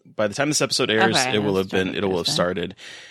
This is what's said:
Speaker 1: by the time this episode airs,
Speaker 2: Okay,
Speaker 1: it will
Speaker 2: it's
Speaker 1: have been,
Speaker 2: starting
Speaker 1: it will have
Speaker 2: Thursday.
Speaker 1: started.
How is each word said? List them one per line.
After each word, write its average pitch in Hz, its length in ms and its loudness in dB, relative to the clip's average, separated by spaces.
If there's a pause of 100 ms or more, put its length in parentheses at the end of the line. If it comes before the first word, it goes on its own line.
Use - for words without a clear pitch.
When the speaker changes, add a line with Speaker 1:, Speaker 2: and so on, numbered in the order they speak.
(140)
Speaker 1:
by 107 140 0
the 101 60 -10
time 143 140 0
this 147 140 0
episode 127 280 0
airs, 113 260 4
Speaker 2:
Okay, 127 180 2
Speaker 1:
it 107 60 2
will 101 180 2
Speaker 2:
it's 95 80 2
Speaker 1:
have 98 40 -12
been, 95 180 0
Speaker 2:
starting 98 160 -4
Speaker 1:
it - 20 2
will 92 120 0
have 85 80 -2
Speaker 2:
Thursday. - 80 -2
Speaker 1:
started. 90 400 -2 (360)